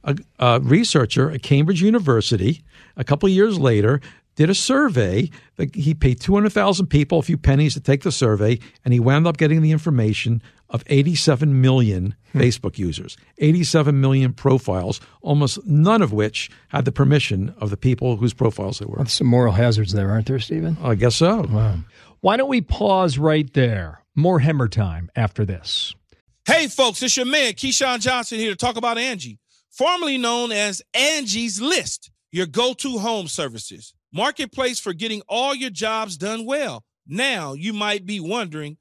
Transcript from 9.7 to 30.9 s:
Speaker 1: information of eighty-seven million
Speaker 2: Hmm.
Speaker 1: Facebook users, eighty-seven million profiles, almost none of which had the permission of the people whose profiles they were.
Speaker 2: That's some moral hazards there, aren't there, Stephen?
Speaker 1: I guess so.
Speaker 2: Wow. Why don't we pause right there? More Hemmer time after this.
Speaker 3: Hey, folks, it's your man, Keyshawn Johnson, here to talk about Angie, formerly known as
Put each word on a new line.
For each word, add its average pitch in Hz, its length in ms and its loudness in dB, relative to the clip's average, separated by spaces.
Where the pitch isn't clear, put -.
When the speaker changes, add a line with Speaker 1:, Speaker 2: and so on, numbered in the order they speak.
Speaker 1:
information 117 680 0
of - 180 -6
eighty-seven 143 720 2
million 110 560 2
Speaker 2:
Hmm. 135 80 0
Speaker 1:
Facebook 120 380 0
users, 87 400 -6
eighty-seven 151 600 2
million 135 320 2
profiles, 104 680 -2
almost 147 440 0
none 190 360 4
of 113 120 0
which 107 360 -2
had 147 160 -2
the 131 80 -2
permission 131 640 0
of 107 140 -6
the 101 40 -4
people 123 400 0
whose 110 180 -2
profiles 104 460 -4
they 104 60 -10
were. 104 140 -8
Speaker 2:
That's 123 120 -2
some - 160 0
moral 120 240 4
hazards 107 400 2
there, 98 200 0
aren't 110 160 0
there, 131 120 -2
Stephen? 160 420 -4
Speaker 1:
I 123 140 0
guess 113 220 0
so. 185 340 2
Speaker 2:
Wow. 107 280 0
Why 202 160 2
don't 269 100 0
we 254 140 0
pause 185 560 0
right 156 360 0
there? 104 480 -2
More 165 240 4
Hemmer 135 300 2
time 87 440 -4
after 113 300 -2
this. - 500 -6
Speaker 3:
Hey, 302 240 2
folks, 247 340 -2
it's 254 140 0
your 254 80 -2
man, 262 260 0
Keyshawn 262 480 -2
Johnson, 240 380 -4
here 220 140 -2
to 185 40 -6
talk 240 220 -4
about 233 200 -4
Angie, 190 420 -8
formerly 311 480 -2
known 240 360 -2
as 208 280 -4